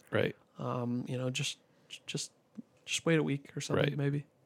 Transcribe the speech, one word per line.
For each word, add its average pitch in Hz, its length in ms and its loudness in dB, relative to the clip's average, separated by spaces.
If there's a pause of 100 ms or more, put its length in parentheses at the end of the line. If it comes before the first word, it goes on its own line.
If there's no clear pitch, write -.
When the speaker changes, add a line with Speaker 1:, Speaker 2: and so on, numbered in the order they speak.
(120)
Speaker 1:
Right. - 240 2 (240)
Speaker 2:
Um, 123 480 -2
you 127 100 -4
know, 127 120 -2
just, 135 300 -4 (480)
just, - 240 -6 (540)
just - 200 -4
wait 165 140 6
a 147 40 4
week 139 320 -2
or 143 60 -4
something, - 240 4
Speaker 1:
Right. 143 120 0
Speaker 2:
maybe. 143 280 0 (200)